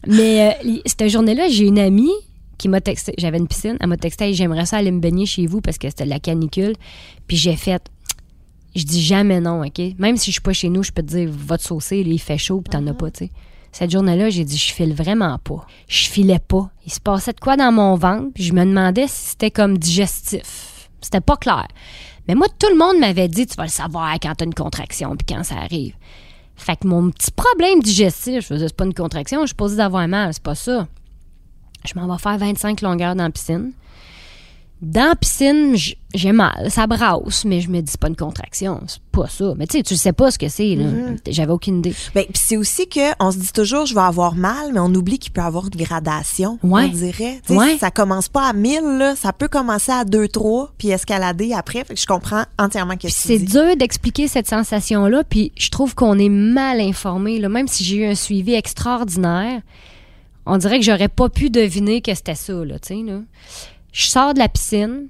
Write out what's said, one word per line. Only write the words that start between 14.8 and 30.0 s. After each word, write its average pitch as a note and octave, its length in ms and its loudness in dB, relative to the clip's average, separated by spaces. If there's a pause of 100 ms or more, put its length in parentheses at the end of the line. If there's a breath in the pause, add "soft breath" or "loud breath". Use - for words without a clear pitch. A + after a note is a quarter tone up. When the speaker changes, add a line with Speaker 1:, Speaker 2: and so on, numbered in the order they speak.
Speaker 1:
vraiment E3 460 0
pas. » - 280 -10 (200 soft breath)
Je - 200 0
filais F#3+ 320 4
pas. F#3+ 300 0 (160)
Il D#3+ 80 -12
se - 80 -10
passait G3+ 320 -2
de - 60 -12
quoi C4+ 180 2
dans C4 140 4
mon G3+ 240 6
ventre, F#3+ 380 0
puis F#3+ 100 -6
je E3+ 100 0
me F3 100 6
demandais F#3+ 440 4
si - 240 -8
c'était G#3+ 200 -2
comme G3 260 2
digestif. - 1120 -4 (140)
C'était G3 200 -2
pas - 160 4
clair. F3+ 300 0 (600 loud breath)
Mais E3+ 80 2
moi, E4+ 120 6 (120)
tout G#4 100 4
le F4+ 80 6
monde F4 220 6
m'avait F#3+ 280 2
dit, « F#3 200 0
Tu - 80 -12
vas D#3+ 100 -6
le D#3+ 40 -8
savoir D#3+ 520 -4
quand D#3 140 -4
t'as D#3+ 100 -4
une E3 80 -6
contraction, C#3+ 640 -8
puis - 200 -4
quand E3+ 80 -6
ça D#3+ 140 -6
arrive. » C3+ 360 -6 (640 soft breath)
Fait - 200 -4
que G3 120 -4
mon F3 240 2
petit - 200 -4
problème F#4 520 4
digestif, B3 580 0
je - 60 -10
faisais, « D3+ 200 -2
C'est D#3+ 80 -8
pas F#3 100 -2
une F#3 100 -2
contraction, E3 460 -4
je D4 60 0
suis - 80 -8
posée G3+ 220 -2
d'avoir F#3 300 0